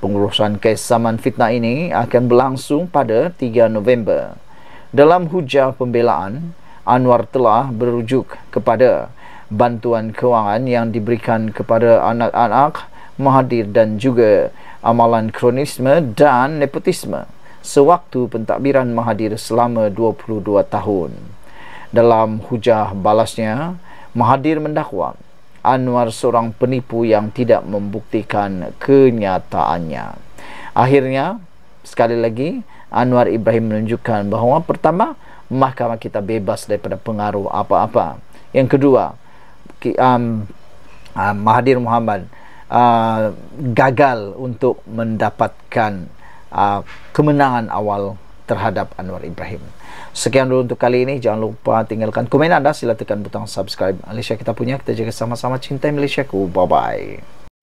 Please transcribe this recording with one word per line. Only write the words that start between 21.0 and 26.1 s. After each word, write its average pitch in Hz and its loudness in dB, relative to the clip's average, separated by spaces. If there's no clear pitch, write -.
Dalam 110 4
hujah 104 0
balasnya, 113 0
Mahathir 135 2
mendakwa 151 -4
Anwar 123 2